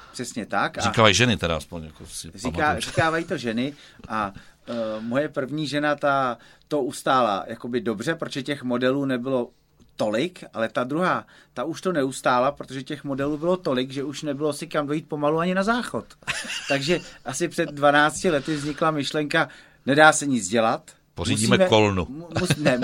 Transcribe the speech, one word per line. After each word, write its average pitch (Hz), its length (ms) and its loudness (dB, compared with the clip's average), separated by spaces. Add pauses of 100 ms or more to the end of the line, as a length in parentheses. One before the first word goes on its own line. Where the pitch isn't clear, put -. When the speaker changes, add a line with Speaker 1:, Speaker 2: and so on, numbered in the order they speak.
(120)
Speaker 1:
Přesně 117 340 -8
tak. 127 320 -2
A 127 40 -4
Speaker 2:
Říkávají 110 340 6
ženy 113 220 2
teda 82 200 0
aspoň, 82 260 -10
jako 76 220 -18
si - 300 -14
Speaker 1:
Říká-, 98 160 -8
Speaker 2:
pamatuju. 151 300 -2
Speaker 1:
říkávají 165 440 -2
to 170 120 -4
ženy 120 360 -4 (340)
a, 104 260 -4 (340)
eh, 123 60 -8 (260)
moje 127 300 -2
první 143 380 -4
žena, 147 280 0
ta 135 420 0 (300)
to 147 140 -2
ustála 123 640 2
jakoby 120 340 -6
dobře, 117 340 -2
protože 139 280 -6
těch 139 200 -6
modelů 127 420 0
nebylo 127 440 -2 (460)
tolik, 120 480 -2 (100)
ale 113 160 -2
ta 123 140 -2
druhá, 143 440 -2 (260)
ta 120 100 -4
už 151 180 -6
to 185 120 -2
neustála, 143 580 2
protože 135 320 -10
těch 147 200 -10
modelů 143 340 -4
bylo 175 200 0
tolik, 135 340 -2
že 135 120 -6
už 143 200 -8
nebylo 147 300 -2
si 156 140 -10
kam 151 200 -2
dojít 151 220 -4
pomalu 151 300 0
ani 180 160 0
na 190 80 0
záchod. 220 420 -4 (340)
<laughs> - 300 -10
Takže 143 300 0 (260)
asi 147 220 -4
před 165 220 -4
dvanácti 147 600 4
lety 156 260 0
vznikla 151 360 -2
myšlenka, 151 580 0 (360)
nedá 151 280 8
se 147 120 -2
nic 120 220 0
dělat. 113 440 2 (220)
Speaker 2:
Pořídíme 107 440 2
Speaker 1:
Musíme, 185 120 6
Speaker 2:
kolnu. 104 400 6
Speaker 1:
mu-, 147 200 -12
mus-, 165 320 0
ne, 127 220 4